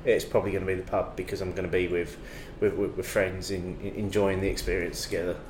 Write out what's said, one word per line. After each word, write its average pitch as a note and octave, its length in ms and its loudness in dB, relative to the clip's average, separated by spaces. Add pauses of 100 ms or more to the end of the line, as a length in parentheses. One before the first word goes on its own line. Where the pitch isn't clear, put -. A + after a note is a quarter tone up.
it's A2 200 6
probably G2+ 260 2
gonna F#2 140 0
be F#2 100 2
the F#2 80 -4
pub - 320 -2
because F#2 260 -4
I'm F#2 120 -2
gonna F2+ 140 -2
be F2+ 200 2
with, E2+ 300 0 (440)
with, G2+ 140 4
with, G2 220 0
with F#2 100 -4
friends F#2 440 2
in, F2+ 300 -4
in, G2+ 140 -6
enjoying G2 460 2
the G2 60 2
experience F2+ 560 -2
together. F2+ 320 -2 (140)